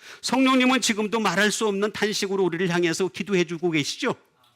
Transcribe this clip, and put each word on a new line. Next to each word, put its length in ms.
성령님은 580
지금도 400
말할 300
수 160
없는 260
탄식으로 520
우리를 240
향해서 400
기도해주고 640
계시죠? 440